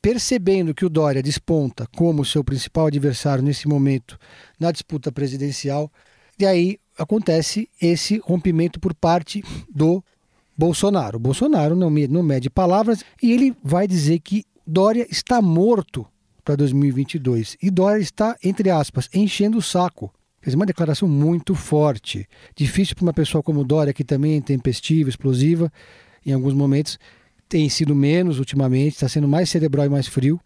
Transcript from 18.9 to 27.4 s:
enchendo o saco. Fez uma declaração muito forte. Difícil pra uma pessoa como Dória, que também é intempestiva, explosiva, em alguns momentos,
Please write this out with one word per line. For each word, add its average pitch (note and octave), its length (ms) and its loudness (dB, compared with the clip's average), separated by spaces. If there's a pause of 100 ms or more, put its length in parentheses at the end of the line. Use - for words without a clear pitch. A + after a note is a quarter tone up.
enchendo G#3 460 2
o - 20 -2
saco. F3+ 500 -4 (300)
Fez C3 140 -2
uma G3 100 2
declaração E3+ 420 0
muito D#3+ 460 0
forte. D3 760 -2 (280)
Difícil F3 400 -2
pra - 80 -4
uma E3+ 100 0
pessoa D#3 300 -2
como D3 200 -2
Dória, C#3+ 300 0
que C#3 100 -6
também D3 300 0
é D3+ 40 2
intempestiva, C#3 720 0
explosiva, D3 600 0 (540)
em C3+ 60 -2
alguns C3+ 240 0
momentos, C#3+ 420 0 (500)